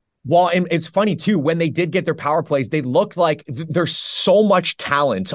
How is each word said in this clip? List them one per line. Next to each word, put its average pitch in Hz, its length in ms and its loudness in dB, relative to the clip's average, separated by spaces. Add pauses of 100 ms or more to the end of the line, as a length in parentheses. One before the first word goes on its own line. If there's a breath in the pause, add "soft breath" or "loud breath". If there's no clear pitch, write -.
(260)
Well, 175 220 4
and 175 240 2
it's 165 160 -2
funny, 202 280 0
too, 208 220 0
when 160 220 0
they 165 100 0
did 170 220 -4
get 180 140 -2
their 165 100 -2
power 156 260 -2
plays, 139 280 -2
they 156 120 -2
looked 127 340 -2
like 160 300 -2
th-, 156 240 -10
there's 156 260 -2
so - 460 2
much 190 360 2
talent 135 580 -2